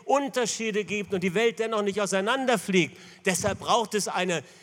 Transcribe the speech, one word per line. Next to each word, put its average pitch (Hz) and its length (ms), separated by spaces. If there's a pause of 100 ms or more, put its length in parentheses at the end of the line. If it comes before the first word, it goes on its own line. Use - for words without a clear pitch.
Unterschiede 226 800
gibt 196 280
und 180 120
die 180 100
Welt 226 240
dennoch 220 240
nicht 202 180
auseinanderfliegt. 196 960 (280)
Deshalb 190 340
braucht 208 360
es 202 120
eine 180 380 (180)